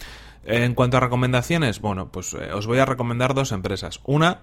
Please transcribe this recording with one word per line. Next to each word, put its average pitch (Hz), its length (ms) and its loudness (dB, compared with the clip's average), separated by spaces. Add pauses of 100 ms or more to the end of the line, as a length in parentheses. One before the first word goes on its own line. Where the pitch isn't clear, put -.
(440)
En 120 300 2
cuanto 123 220 4
a 127 40 6
recomendaciones, 123 800 2
bueno, 98 300 -4
pues, - 240 -10
eh, - 180 -8
os 104 140 -4
voy 123 140 2
a 135 40 6
recomendar 123 480 0
dos 135 200 0
empresas. 95 500 -6
Una, 160 400 2